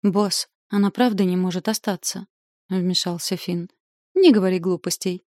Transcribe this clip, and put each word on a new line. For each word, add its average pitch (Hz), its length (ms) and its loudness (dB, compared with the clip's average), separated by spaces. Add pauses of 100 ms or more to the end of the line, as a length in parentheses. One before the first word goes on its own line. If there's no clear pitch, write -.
«Босс, 202 440 0 (220)
она 202 220 2
правда 220 340 2
не 180 140 2
может 180 300 -2
остаться», — 196 580 -6 (420)
вмешался 180 680 -2
Финн. 175 340 -8 (440)
«Не 370 160 8
говори 190 280 4
глупостей», — 180 760 -4